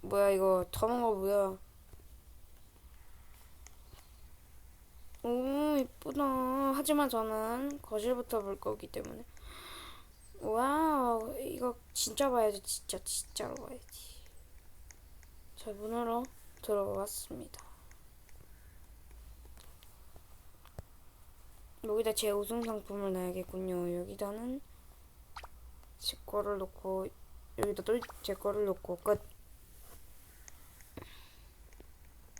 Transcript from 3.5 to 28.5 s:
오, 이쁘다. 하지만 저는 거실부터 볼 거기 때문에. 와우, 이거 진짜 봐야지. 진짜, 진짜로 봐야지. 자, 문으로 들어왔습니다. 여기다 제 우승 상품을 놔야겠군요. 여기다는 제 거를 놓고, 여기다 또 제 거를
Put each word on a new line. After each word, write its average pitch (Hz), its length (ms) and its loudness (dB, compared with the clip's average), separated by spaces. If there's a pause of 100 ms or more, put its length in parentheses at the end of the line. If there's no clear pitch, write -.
오, 277 540 4
이쁘다. 269 460 0 (520)
하지만 294 340 6
저는 233 720 0
거실부터 233 600 2
볼 196 180 -4
거기 208 280 -4
때문에. 226 360 -6 (1160)
와우, 247 960 4
이거 247 360 0 (180)
진짜 254 360 4
봐야지. 214 340 6
진짜, - 400 -4
진짜로 - 520 -2
봐야지. 247 300 -10 (1700)
자, - 160 -8
문으로 233 520 0 (380)
들어왔습니다. 202 1000 0 (4000)
여기다 220 300 4
제 214 180 4
우승 208 300 4
상품을 202 520 0
놔야겠군요. 180 880 0
여기다는 208 600 -4 (1400)
제 - 260 -2
거를 202 320 0
놓고, 190 500 -2 (500)
여기다 202 260 2
또 233 160 4 (240)
제 202 100 0
거를 208 320 2